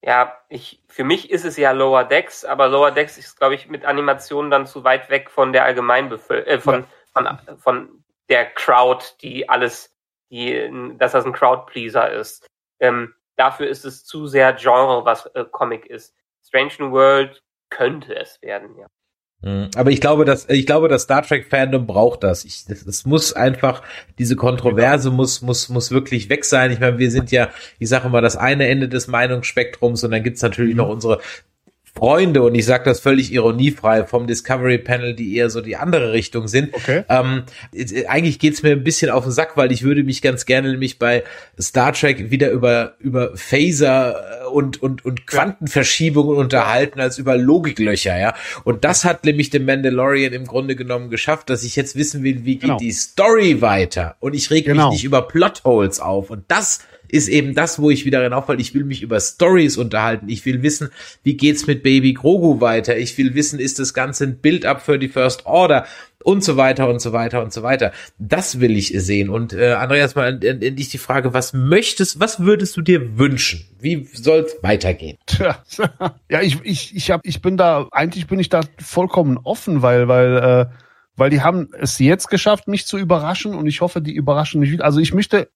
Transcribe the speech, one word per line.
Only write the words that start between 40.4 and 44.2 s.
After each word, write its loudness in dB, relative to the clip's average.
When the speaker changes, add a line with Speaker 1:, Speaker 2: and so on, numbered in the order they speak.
Speaker 3:
gerne 0
nämlich -6
bei 0
Star 0
Trek -2
wieder 2
über, 0
über -4
Phaser, 0